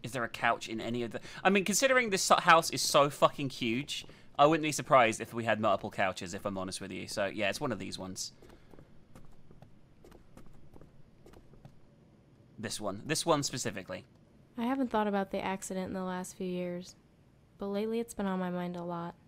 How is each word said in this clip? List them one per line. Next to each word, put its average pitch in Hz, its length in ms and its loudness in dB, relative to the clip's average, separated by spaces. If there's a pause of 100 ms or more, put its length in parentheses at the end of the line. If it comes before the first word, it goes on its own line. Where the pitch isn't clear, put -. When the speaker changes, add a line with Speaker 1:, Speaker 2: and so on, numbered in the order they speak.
Speaker 1:
Is 123 80 -10
there 123 120 -2
a 113 60 -4
couch - 380 2
in 110 140 -6
any 117 220 -2
of 113 80 -6
the, - 100 -8 (220)
I 185 60 6
mean, 196 140 4
considering 254 460 2
this 185 200 0
house 165 420 8
is 135 100 -2
so 147 280 6
fucking 147 400 2
huge, 123 560 -4 (320)
I 143 80 10
wouldn't 156 180 4
be 151 80 0
surprised 127 500 6
if 113 120 -8
we 117 100 -4
had 110 160 2
multiple 107 320 2
couches, 95 420 -2
if 98 120 -10
I'm 98 120 -4
honest 92 240 -6
with 98 100 -10
you. 95 160 -10
So, 104 200 -2
yeah, 101 220 0
it's 101 120 -4
one 143 100 -2
of 101 80 -4
these 98 200 -10
ones. 95 340 -10 (4000)
This 107 220 -6
one. 101 260 -4
This 156 200 -2
one 151 180 4
specifically. 98 640 -6 (520)
Speaker 2:
I 240 60 -4
haven't 262 280 -2
thought 214 160 2
about 196 240 0
the 196 120 -4
accident 190 440 -4
in - 60 -8
the 190 100 -6
last 185 320 -8
few 185 120 -6
years, 180 480 -6 (640)
but 202 100 -8
lately 214 320 -2
it's 233 140 -6
been 202 120 -4
on 190 140 -2
my 180 120 -2
mind 175 240 -4
a 175 80 -8
lot. 175 320 -8 (120)